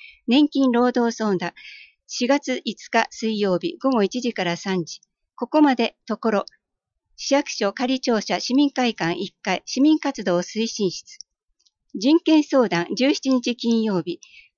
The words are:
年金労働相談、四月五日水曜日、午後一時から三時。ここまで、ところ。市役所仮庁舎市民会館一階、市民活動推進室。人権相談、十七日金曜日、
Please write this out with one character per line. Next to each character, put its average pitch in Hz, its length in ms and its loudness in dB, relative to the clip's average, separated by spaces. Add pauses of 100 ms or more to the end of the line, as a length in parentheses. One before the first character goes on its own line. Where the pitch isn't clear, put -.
(280)
年 285 200 6
金 269 240 2
労 240 200 2
働 233 240 0
相 208 220 0
談、 175 160 -6 (520)
四 - 220 -6
月 262 380 -2
五 - 240 -10
日 226 200 2
水 220 300 -4
曜 190 180 0
日、 170 240 -6
午 269 80 0
後 233 140 2
一 240 180 -2
時 240 120 -4
か 190 100 -4
ら 175 140 -4
三 185 280 -4
時。 - 160 -10 (340)
こ 247 120 -8
こ 302 160 2
ま 277 100 6
で、 233 220 -2 (100)
と 214 120 -6
こ 226 140 -2
ろ。 196 140 0 (680)
市 - 180 -6
役 285 160 2
所 202 240 -2
仮 254 260 -2
庁 226 220 0
舎 - 180 -4
市 - 140 -6
民 285 160 4
会 247 240 0
館 175 260 -2
一 190 220 -8
階、 185 240 -2
市 - 160 -2
民 311 160 6
活 190 260 -6
動 180 160 2
推 214 280 -4
進 196 240 -2
室。 - 260 -16 (800)
人 277 240 2
権 311 240 4
相 254 260 2
談、 170 260 -2
十 269 200 2
七 262 160 -2
日 247 240 0
金 233 260 0
曜 196 220 0
日、 170 160 -8 (380)